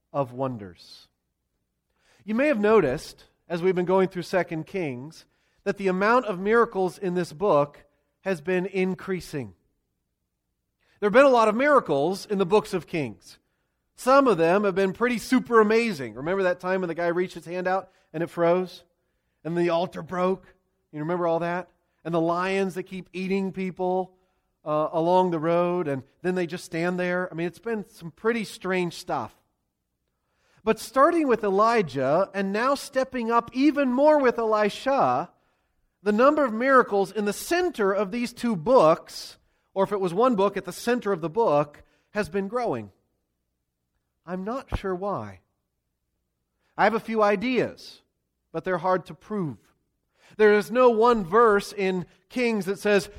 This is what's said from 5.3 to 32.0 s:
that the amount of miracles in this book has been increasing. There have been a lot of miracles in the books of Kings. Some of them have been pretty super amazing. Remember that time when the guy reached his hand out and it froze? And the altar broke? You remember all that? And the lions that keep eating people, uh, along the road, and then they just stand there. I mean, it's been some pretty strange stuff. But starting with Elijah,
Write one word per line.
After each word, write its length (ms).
that 120
the 120
amount 360
of 140
miracles 580
in 160
this 180
book 540
has 180
been 240
increasing. 880
There 80
have 40
been 140
a 20
lot 200
of 60
miracles 680
in 140
the 80
books 260
of 140
Kings. 520
Some 320
of 100
them 260
have 100
been 200
pretty 240
super 420
amazing. 540
Remember 300
that 160
time 200
when 80
the 60
guy 140
reached 260
his 100
hand 240
out 220
and 80
it 80
froze? 520
And 140
the 100
altar 320
broke? 540
You 60
remember 300
all 100
that? 300
And 80
the 80
lions 540
that 80
keep 300
eating 400
people, 580
uh, 280
along 380
the 80
road, 480
and 160
then 120
they 140
just 160
stand 340
there. 320
I 60
mean, 100
it's 140
been 300
some 200
pretty 320
strange 520
stuff. 380
But 160
starting 480
with 160
Elijah, 880